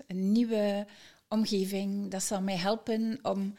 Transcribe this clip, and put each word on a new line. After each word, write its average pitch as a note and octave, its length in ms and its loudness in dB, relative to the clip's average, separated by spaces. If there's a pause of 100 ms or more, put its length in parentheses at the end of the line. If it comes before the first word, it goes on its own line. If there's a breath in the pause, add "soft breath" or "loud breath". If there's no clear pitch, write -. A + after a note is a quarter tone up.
een F#3+ 240 0
nieuwe G#3 560 2 (420 loud breath)
omgeving. G3 840 0
Dat F#3+ 120 -4
zal G3 180 -2
mij F#3+ 160 0
helpen A3 640 0
om G3 380 -2